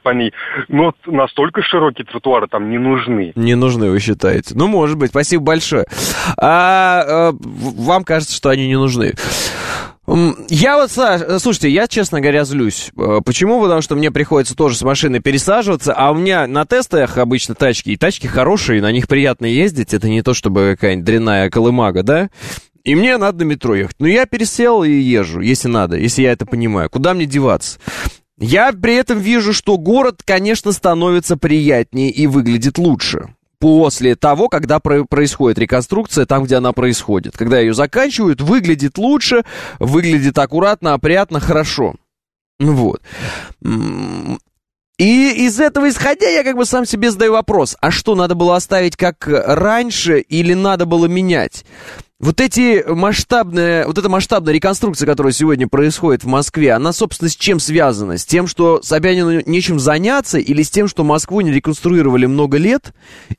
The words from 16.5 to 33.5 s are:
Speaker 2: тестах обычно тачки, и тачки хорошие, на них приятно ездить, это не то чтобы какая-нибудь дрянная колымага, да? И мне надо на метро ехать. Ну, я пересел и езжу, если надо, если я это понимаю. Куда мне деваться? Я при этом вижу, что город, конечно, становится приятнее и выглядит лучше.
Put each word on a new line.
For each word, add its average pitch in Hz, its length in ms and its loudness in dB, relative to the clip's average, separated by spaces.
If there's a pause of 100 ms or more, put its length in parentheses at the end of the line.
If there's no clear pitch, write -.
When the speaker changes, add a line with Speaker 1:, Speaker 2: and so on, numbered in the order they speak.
Speaker 2:
тестах 165 540 0
обычно 120 380 -2
тачки, 123 340 -2
и 101 60 -2
тачки 160 320 -2
хорошие, 131 520 0
на 117 120 0
них 123 160 -2
приятно 135 380 0
ездить, 143 480 0
это 107 140 0
не 110 140 0
то 127 100 0
чтобы 98 460 0
какая-нибудь 92 260 0
дрянная 107 460 2
колымага, 113 540 2
да? 165 260 0 (540)
И 143 100 0
мне 247 240 2
надо 196 260 -2
на 156 40 0
метро 127 260 -2
ехать. 95 240 -4
Ну, 143 80 0
я 233 200 2
пересел 226 580 0
и 151 80 2
езжу, 113 480 0
если 123 260 0
надо, 95 300 0
если 117 260 0
я 127 80 4
это 117 160 -2
понимаю. 107 420 -2
Куда 151 240 0
мне 170 140 -2
деваться? 131 540 -2 (580)
Я 196 340 2
при 220 220 0
этом 247 240 0
вижу, 214 340 0
что 202 240 0
город, 220 480 0
конечно, 208 460 0
становится 175 640 0
приятнее 143 760 0
и 147 180 0
выглядит 127 500 0
лучше. - 520 -2 (280)